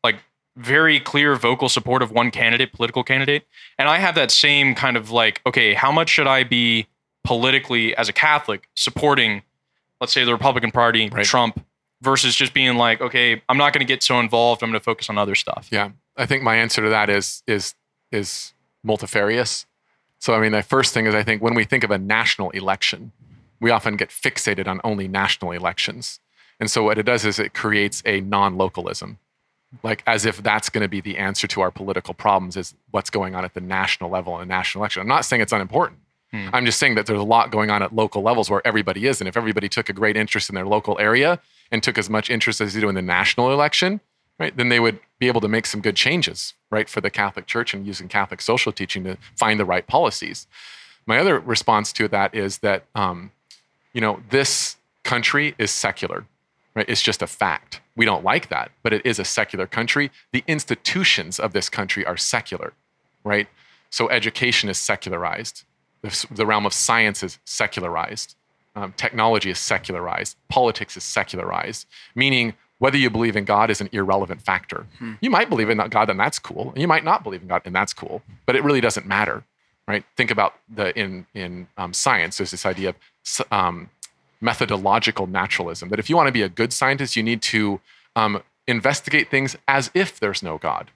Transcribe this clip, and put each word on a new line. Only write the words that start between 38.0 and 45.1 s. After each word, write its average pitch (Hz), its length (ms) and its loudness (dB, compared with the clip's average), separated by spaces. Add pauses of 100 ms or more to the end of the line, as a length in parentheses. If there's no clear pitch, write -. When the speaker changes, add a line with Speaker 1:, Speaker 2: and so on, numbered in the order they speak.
Speaker 2:
levels 117 280 2
where 98 140 2
everybody 104 420 0
is. 131 140 0
And 101 80 -4
if 90 80 -4
everybody 107 320 -2
took - 200 -2
a 101 40 -6
great 107 240 0
interest 107 320 -2
in 98 60 -8
their 92 120 -4
local 104 340 0
area 131 400 4 (320)
and 110 100 0
took 117 160 0
as 101 100 -2
much 107 220 -2
interest 113 300 0
as 101 140 -2
they 107 60 -2
do 104 80 2
in 98 60 -2
the 92 80 -2
national 98 480 2
election, 151 500 0 (380)
right, 160 180 -6
then 123 120 0
they 120 120 4
would 110 180 2 (220)